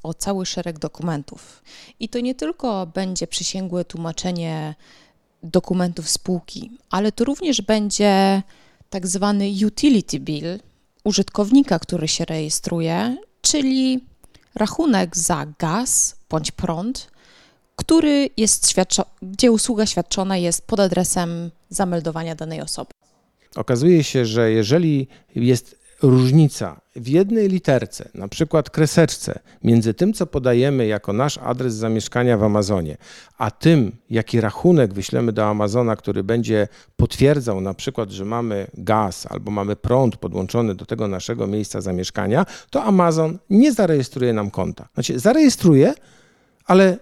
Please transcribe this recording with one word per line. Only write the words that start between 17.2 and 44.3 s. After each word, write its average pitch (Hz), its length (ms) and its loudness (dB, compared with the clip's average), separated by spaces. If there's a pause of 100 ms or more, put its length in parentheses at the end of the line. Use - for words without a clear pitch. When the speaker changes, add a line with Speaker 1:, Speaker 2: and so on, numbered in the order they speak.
Speaker 1:
który 294 600 2
jest - 360 0
świadczo-, 185 320 0 (180)
gdzie 196 300 2
usługa 214 340 0
świadczona 190 500 -2
jest 175 300 -2
pod 202 140 0
adresem 170 680 -2 (200)
zameldowania 165 640 -4
danej 160 260 -10
osoby. 143 300 -10 (640)
Speaker 2:
Okazuje 151 480 2
się, 127 220 0
że 113 240 2
jeżeli 135 580 2 (260)
jest 120 420 0 (260)
różnica 127 800 4 (160)
w 120 120 -12
jednej 202 400 2
literce, 147 640 -2
na 98 140 -10
przykład - 420 -2
kreseczce, - 680 0 (240)
między 113 300 4
tym, 202 180 0
co 180 140 -4
podajemy 127 600 2
jako 104 260 -2
nasz 131 260 0
adres 123 360 -4
zamieszkania 113 640 0
w 104 40 0
Amazonie, 98 540 0 (420)
a 110 120 -2
tym, 151 460 2 (140)
jaki 113 300 0
rachunek 113 540 2
wyślemy 117 380 -2
do 107 140 0
Amazona, 104 500 0
który 101 280 -4
będzie 110 440 0 (280)
potwierdzał 117 640 2
na 95 140 -4
przykład, 113 360 -6
że 98 140 -10
mamy 107 500 -4
gaz 107 520 0
albo 98 240 -8
mamy 101 260 -2
prąd 127 400 2
podłączony 95 580 -4
do 87 120 -14
tego 113 220 -4
naszego 104 380 -6
miejsca 101 340 -6
zamieszkania, 98 640 -2 (240)
to 277 140 -4
Amazon 170 540 2 (120)
nie 247 220 6
zarejestruje 139 600 0